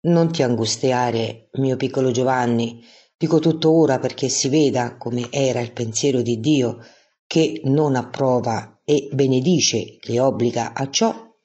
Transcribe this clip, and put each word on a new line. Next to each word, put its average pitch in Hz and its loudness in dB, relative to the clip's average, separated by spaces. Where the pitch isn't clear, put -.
non 165 4
ti 147 -2
angustiare, 117 -2
mio 135 -2
piccolo 131 -2
Giovanni, 123 0
dico 165 2
tutto 160 2
ora 151 4
perché 131 -4
si - -2
veda 127 0
come 120 -6
era 131 0
il 120 -6
pensiero 123 -2
di 117 -2
Dio, 120 0
che 160 0
non 139 2
approva 123 -2
e 143 0
benedice 131 0
chi - -4
obbliga 120 0
a 139 -6
ciò. 226 0